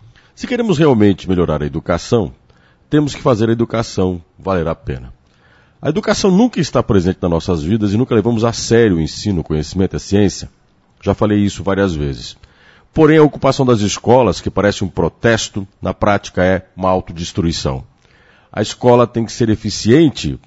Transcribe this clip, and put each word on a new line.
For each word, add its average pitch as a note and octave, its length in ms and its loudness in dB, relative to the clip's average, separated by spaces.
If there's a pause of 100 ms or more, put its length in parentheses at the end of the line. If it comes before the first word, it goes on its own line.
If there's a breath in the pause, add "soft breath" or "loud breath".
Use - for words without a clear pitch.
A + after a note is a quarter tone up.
(340 soft breath)
Se - 120 -14
queremos A#3 300 0
realmente G#2+ 520 4
melhorar D#2 340 0
a D2 40 -4
educação, E2+ 680 -2 (580 soft breath)
temos D3 240 0
que - 80 -16
fazer A2+ 260 2
a A2+ 40 2
educação G#2+ 680 -4 (160)
valer F2+ 300 -4
a E2 60 -4
pena. B1+ 380 -12 (680 soft breath)
A - 80 -6
educação G3+ 420 0
nunca G#3+ 300 2
está B2+ 220 0
presente F#2 400 0
nas F2+ 80 0
nossas E2 320 -2
vidas G2+ 300 0
e G#2 40 0
nunca B2+ 180 0
levamos A2 300 0
a A#2 80 0
sério A2+ 440 2
o D#2+ 40 0
ensino, E2+ 400 -4
o C#2+ 40 -4
conhecimento, D#2+ 520 -4
a - 20 -4
ciência. G2 520 0 (500)
Já G2 140 0
falei G#2 240 0
isso G2+ 240 -2
várias G2 320 0
vezes. C#2 420 -8 (560 soft breath)
Porém, D#3 260 4
a D3+ 40 8
ocupação C#3 420 0
das A#2+ 160 2
escolas, G#2 600 2
que - 100 -6
parece G2 340 0
um F2+ 40 -2
protesto, G2+ 760 -2 (140)
na F#2 140 -4
prática G2+ 500 0
é F#2 220 0 (100)
uma F#2 140 -2
autodestruição. E2+ 920 -4 (680 soft breath)
A G#2+ 100 -4
escola A#2+ 440 2
tem A2+ 180 -4
que - 80 -10
ser A2+ 160 -2
eficiente G#2+ 1000 0